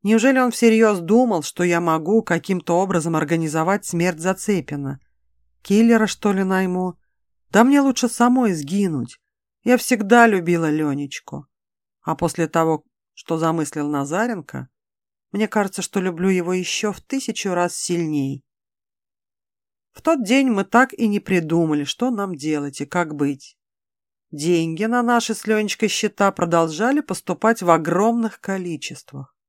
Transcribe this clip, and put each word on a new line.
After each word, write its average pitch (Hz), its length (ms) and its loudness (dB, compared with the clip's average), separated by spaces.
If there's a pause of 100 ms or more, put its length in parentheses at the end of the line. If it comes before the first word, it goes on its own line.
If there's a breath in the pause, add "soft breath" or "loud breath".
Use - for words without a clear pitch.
Неужели 226 340 4
он 254 140 2
всерьёз 220 480 4
думал, 202 440 2
что - 200 -4
я 170 180 2
могу 170 420 0
каким-то 175 540 -2
образом 175 380 0
организовать 160 680 -2
смерть 170 340 -2
Зацепина? 151 800 -4 (640)
Киллера, 220 460 4
что - 240 -2
ли, 190 120 0
найму? 185 560 -2 (500)
Да 208 140 6
мне 277 180 6
лучше 254 280 0
самой 240 440 2
сгинуть. 156 680 -4 (440)
Я 247 140 4
всегда 233 500 4
любила 170 420 2
Ленечку. 143 760 -6 (540)
А 160 140 -4
после 165 320 -2
того, 160 380 0 (280)
что - 240 -6
замыслил 160 520 -2
Назаренко, 147 800 -6 (600)
мне 202 160 -2
кажется, 196 340 -2
что - 180 -4
люблю 180 300 -2
его 180 240 0
ещё 185 400 -4
в - 80 -14
тысячу 208 520 -6
раз 175 220 -2
сильней. 147 720 -4 (1500)
В - 100 -20
тот 311 220 0
день 262 260 2
мы 196 140 0
так 254 300 2
и 226 140 -2
не 202 120 0
придумали, 160 640 0
что 240 280 -4
нам 202 240 -6
делать 143 460 -6
и 139 40 -6
как 165 300 -4
быть. 143 420 -4 (760)
Деньги 165 540 -2
на 240 160 0
наши 233 320 0
с - 140 -8
Ленечкой 214 420 -2
счета 202 420 0
продолжали 175 680 0
поступать 214 600 -2
в 175 100 0
огромных 196 680 0
количествах. 165 960 -10 (140)